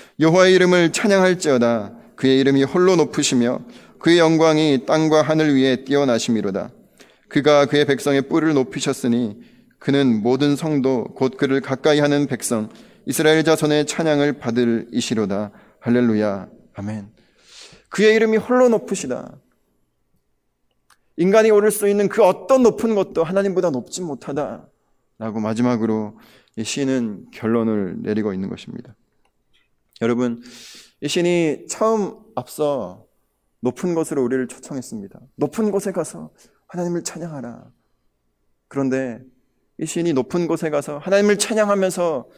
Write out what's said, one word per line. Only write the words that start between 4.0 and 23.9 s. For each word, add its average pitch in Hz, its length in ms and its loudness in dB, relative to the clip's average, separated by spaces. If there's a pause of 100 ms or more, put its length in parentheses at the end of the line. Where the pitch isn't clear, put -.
영광이 156 680 4
땅과 156 360 2
하늘 156 320 2
위에 131 300 2
뛰어나심이로다. 113 840 -2 (580)
그가 143 380 2
그의 147 200 0
백성의 139 360 0
뿔을 156 320 0
높이셨으니 123 880 -2 (380)
그는 135 440 0
모든 135 340 2
성도 135 480 -2 (100)
곧 131 220 -2
그를 135 240 -2
가까이 147 400 0
하는 143 260 2
백성 113 420 -4 (380)
이스라엘 156 380 2
자손의 151 420 2
찬양을 147 520 0
받을 117 540 -2
이시로다." 104 600 -4 (260)
할렐루야. 107 680 0 (260)
아멘. 104 380 -10 (760)
그의 214 280 2
이름이 220 220 2
홀로 247 300 4
높으시다. 190 680 -4 (1800)
인간이 208 340 4
오를 208 200 4
수 202 180 -2
있는 202 200 2
그 214 160 2
어떤 254 380 2
높은 226 320 2
것도 185 280 -2
하나님보다 185 480 -2
높지 131 300 -8